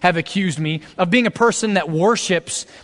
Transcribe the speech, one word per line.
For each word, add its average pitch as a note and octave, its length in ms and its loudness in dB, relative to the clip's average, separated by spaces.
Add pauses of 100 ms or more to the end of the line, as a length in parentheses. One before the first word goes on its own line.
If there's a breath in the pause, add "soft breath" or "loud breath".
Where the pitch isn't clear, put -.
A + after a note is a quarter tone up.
have F3+ 140 2
accused E3 440 -2
me, D#3 220 -4 (180 loud breath)
of F3+ 100 0
being A#3+ 160 2
a G#3 60 -2
person A3 420 0
that E3 160 -2
worships F3 800 0 (160 loud breath)